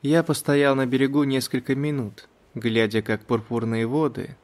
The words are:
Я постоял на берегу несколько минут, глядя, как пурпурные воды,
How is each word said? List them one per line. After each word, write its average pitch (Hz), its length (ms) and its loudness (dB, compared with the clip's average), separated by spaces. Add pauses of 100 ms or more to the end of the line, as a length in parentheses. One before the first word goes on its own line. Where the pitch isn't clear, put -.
Я 160 220 2
постоял 143 520 2
на 135 100 0
берегу 135 380 2
несколько 135 520 -2
минут, 139 540 -6 (240)
глядя, 113 480 0
как 107 240 -4
пурпурные 113 600 -2
воды, 131 580 -4